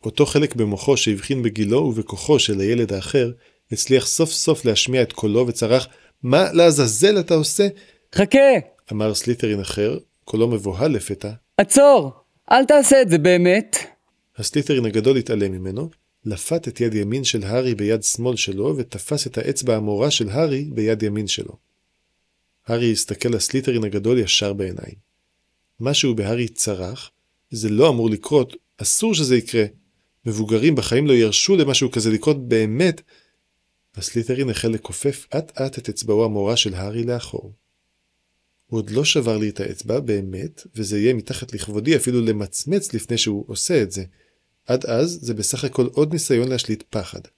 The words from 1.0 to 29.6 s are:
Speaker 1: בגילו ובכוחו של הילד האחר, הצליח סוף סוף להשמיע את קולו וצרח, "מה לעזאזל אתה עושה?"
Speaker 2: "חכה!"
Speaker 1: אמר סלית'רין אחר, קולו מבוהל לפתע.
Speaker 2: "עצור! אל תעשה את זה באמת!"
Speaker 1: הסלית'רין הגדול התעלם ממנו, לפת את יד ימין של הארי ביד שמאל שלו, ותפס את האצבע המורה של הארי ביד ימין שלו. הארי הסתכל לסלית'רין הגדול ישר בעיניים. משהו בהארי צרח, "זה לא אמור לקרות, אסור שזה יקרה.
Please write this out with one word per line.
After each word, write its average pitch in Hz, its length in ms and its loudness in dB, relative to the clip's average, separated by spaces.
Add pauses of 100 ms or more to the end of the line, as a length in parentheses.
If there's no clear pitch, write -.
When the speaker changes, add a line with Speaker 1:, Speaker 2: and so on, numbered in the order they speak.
Speaker 1:
בגילו 107 360 0
ובכוחו 123 600 0
של 104 220 0
הילד 110 320 0
האחר, 117 400 -2 (400)
הצליח 123 340 2
סוף 160 260 0
סוף - 320 -2
להשמיע 123 380 2
את 110 100 -2
קולו 110 340 0
וצרח, 120 420 0 (340)
"מה 143 300 2
לעזאזל 165 680 4
אתה 170 140 0
עושה?" 165 340 2 (460)
Speaker 2:
"חכה!" 202 240 4 (540)
Speaker 1:
אמר 107 220 0
סלית'רין 110 460 -2
אחר, 104 380 -2 (260)
קולו 113 240 0
מבוהל 107 440 -2
לפתע. 104 400 -6 (240)
Speaker 2:
"עצור! 208 560 6 (380)
אל 262 140 6
תעשה 277 380 8
את 220 80 4
זה 165 80 6
באמת!" 180 580 4 (600)
Speaker 1:
הסלית'רין 131 500 0
הגדול 110 300 2
התעלם 104 360 -2
ממנו, 95 380 -8 (340)
לפת 123 440 -4
את 117 120 -8
יד 117 140 0
ימין 107 300 -2
של 110 200 -2
הארי 120 300 -2
ביד 104 280 0
שמאל 120 340 -2
שלו, 104 400 -2
ותפס 135 500 -6
את 120 120 -8
האצבע 123 380 -2
המורה 107 340 0
של 117 180 -2
הארי 143 360 -2
ביד 113 380 -2
ימין 104 240 -4
שלו. - 300 -8 (1080)
הארי 117 260 0
הסתכל - 360 -4
לסלית'רין 120 560 -2
הגדול 104 340 0
ישר 101 340 0
בעיניים. 95 420 -8 (840)
משהו 131 340 0
בהארי 110 340 -2
צרח, 98 640 -8 (400)
"זה 110 180 -4
לא 113 200 4
אמור 113 220 0
לקרות, 123 460 0 (220)
אסור 220 360 0
שזה 135 220 2
יקרה. 117 280 0 (640)